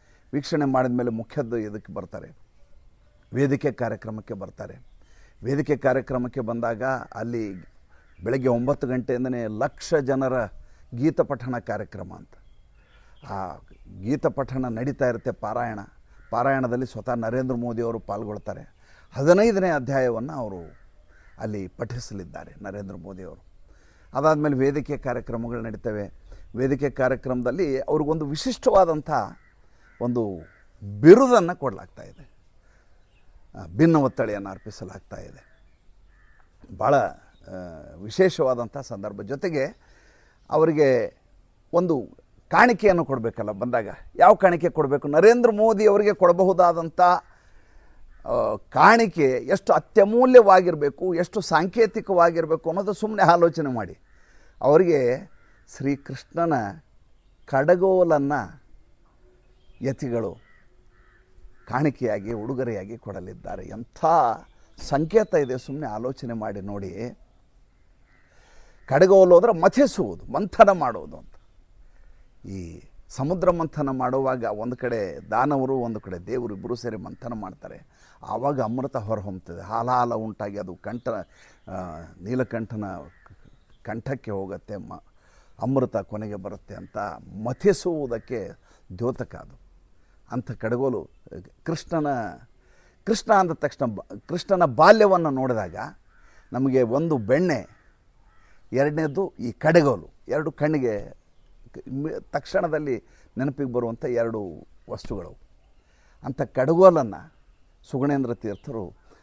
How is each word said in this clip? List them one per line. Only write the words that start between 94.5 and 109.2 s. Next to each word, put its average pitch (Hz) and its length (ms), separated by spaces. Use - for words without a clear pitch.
ಬಾಲ್ಯವನ್ನು 170 640
ನೋಡಿದಾಗ 117 460
ನಮಗೆ 131 300
ಒಂದು 139 360
ಬೆಣ್ಣೆ, 127 500
ಎರಡನೇದು 151 640
ಈ 123 140
ಕಡಗೋಲು, 143 580
ಎರಡು 151 240
ಕಣ್ಣಿಗೆ 127 640
ಕ-, - 180
ಮಿ-, 143 440
ತಕ್ಷಣದಲ್ಲಿ 151 720
ನೆನಪಿಗೆ 135 340
ಬರುವಂಥ 117 320
ಎರಡು 117 600
ವಸ್ತುಗಳು. 110 460
ಅಂಥ 135 200
ಕಡಗೋಲನ್ನು 143 920
ಸುಗುಣೇಂದ್ರ 139 440
ತೀರ್ಥರು 104 720